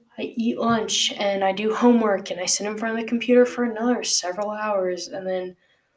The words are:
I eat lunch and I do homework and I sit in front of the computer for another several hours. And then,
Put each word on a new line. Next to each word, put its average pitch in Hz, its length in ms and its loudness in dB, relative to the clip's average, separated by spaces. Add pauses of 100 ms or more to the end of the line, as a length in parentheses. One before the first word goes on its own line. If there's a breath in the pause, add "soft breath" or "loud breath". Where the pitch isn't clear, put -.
(160)
I - 200 -8
eat 233 220 -2
lunch 226 600 0
and 196 240 0
I 190 100 2
do 214 220 -2
homework 220 560 4
and 175 100 -6
I 180 60 -4
sit 196 200 0
in 214 120 -6
front 226 180 -4
of 226 60 -4
the 226 60 -8
computer 247 360 6
for 247 200 -2
another 226 400 0
several 185 460 -2
hours. 196 580 -2
And 190 180 -10
then, 185 300 -4 (400)